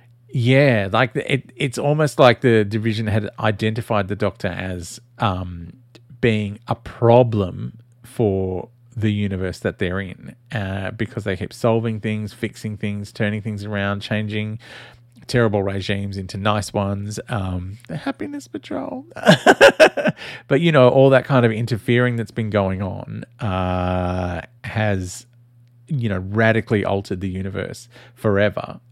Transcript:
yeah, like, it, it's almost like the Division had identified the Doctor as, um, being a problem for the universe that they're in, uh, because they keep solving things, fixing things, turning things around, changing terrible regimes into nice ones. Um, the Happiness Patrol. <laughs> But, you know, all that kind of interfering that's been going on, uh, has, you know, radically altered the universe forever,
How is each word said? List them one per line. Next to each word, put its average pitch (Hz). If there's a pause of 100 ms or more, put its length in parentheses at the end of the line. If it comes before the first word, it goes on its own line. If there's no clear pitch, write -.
(280)
yeah, 123
like, 117
it, -
it's 127
almost 147
like 123
the 113
Division 107
had 104
identified 110
the 98
Doctor 98
as, 90 (180)
um, 90 (480)
being 107 (100)
a 117
problem 113 (240)
for 95 (260)
the 107
universe 95
that 92
they're 92
in, - (180)
uh, 98
because 107
they 98
keep -
solving 113
things, 107
fixing 107
things, 101
turning 107
things 104
around, 101
changing 107 (680)
terrible 107
regimes 98
into 95
nice 104
ones. 101 (120)
Um, 95 (100)
the 165
Happiness 285
Patrol. 277 (100)
<laughs> - (360)
But, 139
you 170
know, 131
all 135
that 127
kind 123
of 110
interfering 120
that's 113
been 110
going 98
on, 101 (140)
uh, 90 (220)
has, 98 (640)
you 123
know, 95
radically 107
altered 98
the 98
universe 95 (260)
forever, 101 (120)